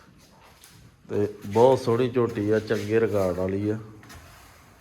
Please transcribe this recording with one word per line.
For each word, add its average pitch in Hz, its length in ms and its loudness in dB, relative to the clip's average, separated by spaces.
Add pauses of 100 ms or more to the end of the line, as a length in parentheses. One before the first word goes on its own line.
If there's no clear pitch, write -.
(1080)
ਤੇ 104 180 -2 (180)
ਬਹੁਤ 120 340 6
ਸੋਹਣੀ 120 300 0
ਝੋਟੀ 113 400 0
ਆ, 107 100 2
ਚੰਗੇ 104 400 -2
ਰਿਕਾਰਡ 98 380 0
ਵਾਲੀ 98 320 -4
ਆ, 107 80 -4 (1040)